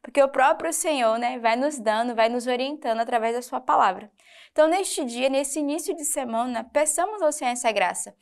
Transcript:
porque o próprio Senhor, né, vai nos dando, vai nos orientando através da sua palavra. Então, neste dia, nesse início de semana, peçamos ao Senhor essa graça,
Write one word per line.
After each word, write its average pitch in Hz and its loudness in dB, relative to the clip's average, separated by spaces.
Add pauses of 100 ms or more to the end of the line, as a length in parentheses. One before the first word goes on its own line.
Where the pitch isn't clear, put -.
porque - 0
o 269 4
próprio 311 2
Senhor, 254 0
né, 240 -4
vai 226 2
nos 277 -2
dando, 220 0
vai 226 4
nos 240 -2
orientando 254 -2
através 233 0
da 247 -4
sua 254 -8
palavra. 214 2 (400)
Então, 311 6
neste 359 0
dia, 247 0
nesse 277 0
início 302 -4
de 311 -12
semana, 240 -4
peçamos 339 0
ao 302 2
Senhor 277 -4
essa 247 0
graça, 185 -2